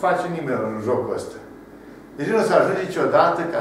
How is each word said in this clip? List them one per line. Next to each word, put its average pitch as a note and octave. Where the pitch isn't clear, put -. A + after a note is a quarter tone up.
face F3
nimeni C3
în G#2+
jocul -
ăsta? -
Deci D3
nu A3
o G3+
să -
ajunge -
niciodată, D3
ca -